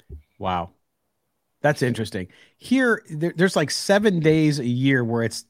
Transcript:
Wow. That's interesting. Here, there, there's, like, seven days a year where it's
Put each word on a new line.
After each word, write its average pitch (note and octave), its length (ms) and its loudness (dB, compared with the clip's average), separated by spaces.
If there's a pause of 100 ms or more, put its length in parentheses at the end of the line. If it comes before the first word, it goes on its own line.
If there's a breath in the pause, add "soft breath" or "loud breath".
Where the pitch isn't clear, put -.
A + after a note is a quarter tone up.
(380)
Wow. F2+ 320 -6 (920)
That's D3 220 0
interesting. A2 460 -4 (280 soft breath)
Here, B3 540 0
there, D#3+ 260 -4
there's, F3+ 200 2
like, D#3 140 0
seven G3+ 500 2
days D#3 400 2
a B2 40 -4
year B2+ 400 2
where A#2 200 0
it's - 260 -6